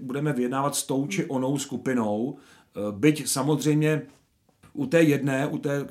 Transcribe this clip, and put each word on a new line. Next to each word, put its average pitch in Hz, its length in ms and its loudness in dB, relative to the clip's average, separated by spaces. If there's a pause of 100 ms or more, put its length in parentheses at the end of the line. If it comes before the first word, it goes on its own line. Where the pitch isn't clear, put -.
budeme 139 300 -2
vyjednávat 135 420 0
s - 80 -2
tou 139 240 -2
či 165 200 -2
onou 135 320 -2
skupinou, 123 800 -2 (400)
eh, 98 40 -6 (120)
byť 147 360 2
samozřejmě 151 760 2 (680)
u 139 140 -4
té 165 160 4
jedné, 139 440 2
u 156 120 -4
té, 143 320 -2